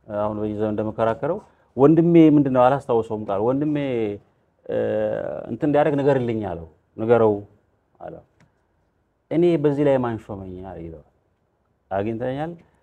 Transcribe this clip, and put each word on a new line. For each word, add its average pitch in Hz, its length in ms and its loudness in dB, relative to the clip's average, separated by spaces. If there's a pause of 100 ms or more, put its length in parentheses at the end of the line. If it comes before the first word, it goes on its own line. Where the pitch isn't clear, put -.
አሁን 107 300 -4
በዚህ 107 180 -6
ዘመን 107 160 -2
እንደመከራከረው 110 680 -4 (380)
«ወንድሜ» 165 360 6 (160)
ምንድነው 139 320 4
አላስታውሰውም 120 640 2
ቃል 101 180 -2
«ወንድሜ፣ 139 340 -2 (920)
እ፣ 117 120 -6 (680)
እንትን 117 200 -6
እንዲያደርግ 147 300 2
ንገርልኝ» 131 480 0
አለው። 85 240 -8 (300)
«ንገረው» 113 360 4 (680)
አለው። 85 240 -18 (1080)
«እኔ 160 120 0 (120)
በዚህ 147 280 0
ላይ 139 140 4
ማን 120 220 -4
ሾመኝ?» 95 300 -14 (260)
ይለዋል። 82 300 -16 (840)
አግኝተኛል። 120 600 -4 (320)